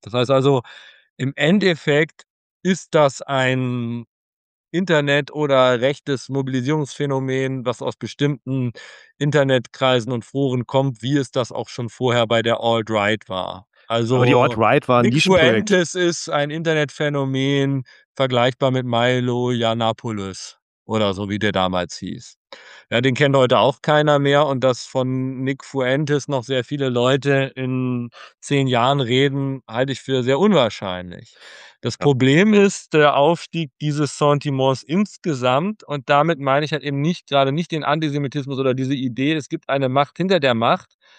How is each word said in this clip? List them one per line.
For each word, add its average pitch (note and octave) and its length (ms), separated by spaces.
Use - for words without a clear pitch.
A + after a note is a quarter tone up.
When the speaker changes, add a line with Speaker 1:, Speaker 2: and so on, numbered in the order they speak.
Speaker 1:
Das G2+ 120
heißt B2 180
also, C3+ 320
im C3 200
Endeffekt D#3+ 880
ist F#3 320
das D3 260
ein B2+ 840
Internet- D3 600
oder C3 480
rechtes C#3 480
Mobilisierungsphänomen, C3+ 1400
was A#2+ 160
aus - 140
bestimmten C3 800
Internetkreisen C3 920
und A#2+ 140
Foren B2+ 420
kommt, C3+ 340
wie C3+ 160
es C3+ 140
das B2+ 200
auch - 180
schon A#2+ 200
vorher A#2+ 380
bei A2+ 140
der A#2 180
Alt-Right A2 720
war. F2+ 380
Also, A#2 300
Speaker 2:
Aber B2 80
die - 100
Alt-Right A#2+ 520
war B2 120
ein A#2+ 60
Speaker 1:
Nick A#2+ 100
Speaker 2:
Nischenprojekt. D#3 540
Speaker 1:
Fuentes F3+ 260
ist F3 340
ein D3 200
Internetphänomen, C#3 1300
vergleichbar B2+ 560
mit B2+ 140
Milo B2 640
Yiannopoulos A2+ 1080
oder G#2+ 280
so, G2 160
wie G2+ 100
der G#2 120
damals F#2 460
hieß. F2 380
Ja, A2+ 100
den B2+ 140
kennt C#3 200
heute B2+ 240
auch A2 220
keiner D3+ 380
mehr C#3+ 260
und C3+ 180
dass C3 220
von C3 580
Nick C3+ 220
Fuentes C3+ 640
noch C3+ 160
sehr B2+ 200
viele C#3 260
Leute C3+ 640
in B2+ 540
zehn C#3 260
Jahren B2+ 340
reden, C3+ 640
halte C3 240
ich B2 100
für C3 220
sehr C3+ 160
unwahrscheinlich. G#2 960
Das A#2+ 180
Speaker 2:
Ja. - 60
Speaker 1:
Problem C#3+ 480
ist G3+ 400
der D3 240
Aufstieg D#3+ 540
dieses D3 360
Sentiments C3+ 640
insgesamt D#3 1000
und C#3+ 260
damit D3 300
meine C#3 260
ich - 80
halt D3+ 100
eben C#3 180
nicht, E3 260
gerade C#3 240
nicht E3 200
den D#3+ 120
Antisemitismus C#3+ 760
oder C3 160
diese C3 200
Idee, C3 380
es D3+ 160
gibt - 200
eine C3+ 200
Macht C#3 280
hinter F#3 220
der C3+ 140
Macht, A#2+ 400